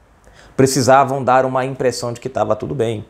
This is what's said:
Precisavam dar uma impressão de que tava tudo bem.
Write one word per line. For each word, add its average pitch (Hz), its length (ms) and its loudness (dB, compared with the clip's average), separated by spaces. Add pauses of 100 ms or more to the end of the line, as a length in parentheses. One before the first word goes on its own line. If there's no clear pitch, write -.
(560)
Precisavam 131 640 2
dar 127 220 2
uma 131 200 -2
impressão 127 480 -4
de 113 60 -12
que 131 100 -12
tava 107 280 -2
tudo 95 180 -8
bem. 113 360 -4